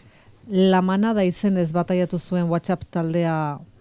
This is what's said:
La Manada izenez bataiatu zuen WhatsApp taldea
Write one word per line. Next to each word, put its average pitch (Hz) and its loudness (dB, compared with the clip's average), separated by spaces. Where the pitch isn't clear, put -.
La 190 4
Manada 202 2
izenez 180 0
bataiatu 175 -2
zuen 175 -2
WhatsApp 170 -2
taldea 165 -2